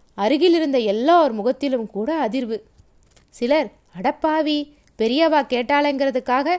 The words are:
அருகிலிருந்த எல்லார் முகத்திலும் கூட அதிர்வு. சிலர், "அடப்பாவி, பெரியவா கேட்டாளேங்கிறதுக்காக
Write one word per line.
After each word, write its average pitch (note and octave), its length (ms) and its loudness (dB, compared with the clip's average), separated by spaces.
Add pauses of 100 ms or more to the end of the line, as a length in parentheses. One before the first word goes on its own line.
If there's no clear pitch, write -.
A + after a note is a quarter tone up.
(160)
அருகிலிருந்த D4 600 2
எல்லார் B3 540 2
முகத்திலும் A#3 560 -4
கூட B3+ 400 -4
அதிர்வு. A3 340 -6 (680)
சிலர், C#4 420 -2 (300)
"அடப்பாவி, D4 720 -2 (240)
பெரியவா D4 440 2
கேட்டாளேங்கிறதுக்காக C#4 1160 0